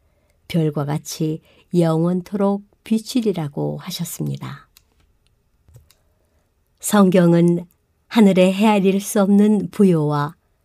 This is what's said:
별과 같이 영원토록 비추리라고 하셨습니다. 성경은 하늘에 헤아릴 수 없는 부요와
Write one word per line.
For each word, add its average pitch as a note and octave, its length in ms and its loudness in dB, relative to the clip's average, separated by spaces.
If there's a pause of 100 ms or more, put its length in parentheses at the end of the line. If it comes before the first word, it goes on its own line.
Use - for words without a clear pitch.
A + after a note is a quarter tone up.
(480)
별과 D#3 380 -2
같이 D#3 560 -6 (320)
영원토록 F3+ 920 -2 (200)
비추리라고 F3 920 -4
하셨습니다. C#3+ 920 -12 (2000)
성경은 F3 840 2 (420)
하늘에 F#3+ 460 4
헤아릴 G3 480 2
수 - 180 -4
없는 G3+ 520 2
부요와 D3+ 640 0 (300)